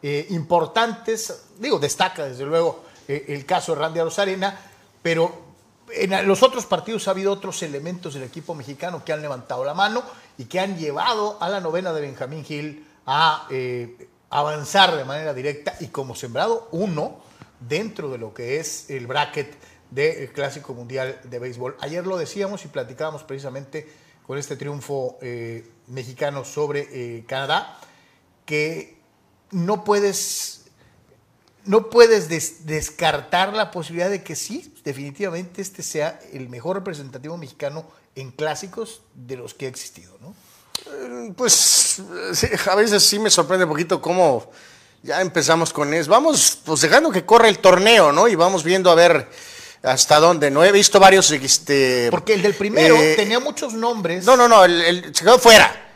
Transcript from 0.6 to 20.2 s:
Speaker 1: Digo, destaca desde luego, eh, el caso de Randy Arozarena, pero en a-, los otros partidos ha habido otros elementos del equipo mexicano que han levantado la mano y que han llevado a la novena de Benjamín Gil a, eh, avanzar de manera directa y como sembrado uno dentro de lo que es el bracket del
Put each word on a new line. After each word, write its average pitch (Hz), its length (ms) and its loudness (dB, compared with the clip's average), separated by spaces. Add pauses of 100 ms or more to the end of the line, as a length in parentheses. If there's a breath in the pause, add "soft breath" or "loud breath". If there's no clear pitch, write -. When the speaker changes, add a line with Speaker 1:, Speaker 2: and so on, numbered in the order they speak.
Speaker 1:
Digo, 220 200 -2
destaca 156 460 -4
desde 131 180 -12
luego, 165 400 -2 (240 soft breath)
eh, 143 220 -8
el 143 160 -10
caso 175 280 -4
de 143 60 -6
Randy 160 220 -4
Arozarena, 190 580 -4 (420 soft breath)
pero 165 320 -2 (580)
en 190 220 -4
a-, 190 100 -2
los 196 200 2
otros 254 220 0
partidos 202 420 -6
ha 190 40 -4
habido 196 200 -4
otros 196 320 -10
elementos 160 520 -12
del 135 80 -12
equipo 156 300 -16
mexicano 143 520 -14
que 160 80 -6
han 151 80 -8
levantado 127 420 -10
la 143 100 -6
mano 214 300 -2 (340 loud breath)
y 123 80 -16
que 175 140 -6
han 196 180 -6
llevado 208 600 -4
a 170 100 -6
la 196 120 -6
novena 175 320 -6
de 151 80 -6
Benjamín 139 420 -12
Gil 151 420 -12 (200 soft breath)
a, 151 440 -2
eh, 123 600 -10 (200)
avanzar 151 680 -2
de 131 80 -8
manera 147 280 -8
directa 143 460 -8
y 147 80 -12
como 131 280 -10
sembrado 143 580 -6
uno 175 480 -6 (400 soft breath)
dentro 151 480 -8
de 127 80 -10
lo 110 160 -14
que 127 260 -8
es - 300 -14
el 127 180 -12
bracket 143 480 -6 (340 soft breath)
del 139 440 -4